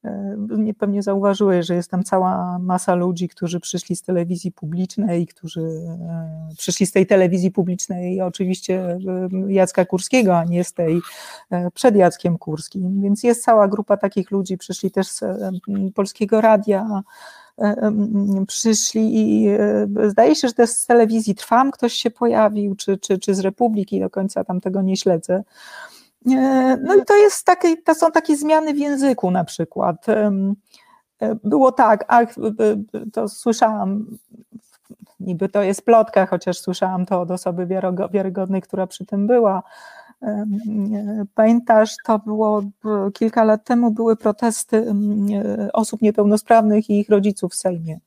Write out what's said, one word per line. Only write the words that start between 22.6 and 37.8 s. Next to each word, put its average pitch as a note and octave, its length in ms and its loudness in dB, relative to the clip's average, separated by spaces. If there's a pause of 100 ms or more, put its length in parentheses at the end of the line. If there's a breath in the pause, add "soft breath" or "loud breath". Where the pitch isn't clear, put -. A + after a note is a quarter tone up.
czy, G3 220 -4
czy, F#3+ 200 -2
czy G3 180 -2
z G3 40 -4
Republiki, G3 600 -2
do F#3 100 -4
końca F#3+ 340 -4
tam F#3 180 -4
tego F#3+ 200 -4
nie F#3+ 160 0
śledzę. F#3 460 0 (880 loud breath)
E, C4 520 2
no F#4 120 2
i G4 100 6
to G#4 100 6
jest G#4 300 6
takie, F4 320 4
to D#4+ 180 2
są D#4+ 160 2
takie D#4+ 260 2
zmiany D#4 360 2
w C#4+ 40 -2
języku C4+ 540 0
na F3 120 0
przykład. - 680 -4
Em, G3+ 460 0 (640 soft breath)
e, A3 240 -2
było B3+ 280 4
tak, A3 360 2
ach, A#3+ 300 4
e, - 40 -8
e, G#3+ 720 -2
to G#3+ 160 -4
słyszałam, G#3+ 760 -2 (1120)
niby F#3+ 300 -4
to G3+ 120 0
jest G3 240 -2
plotka, A3 400 6
chociaż F3+ 340 -4
słyszałam F#3 460 -4
to F3+ 160 -2
od F3 100 -6
osoby F3+ 340 -4
wiarogo-, F#3 460 -4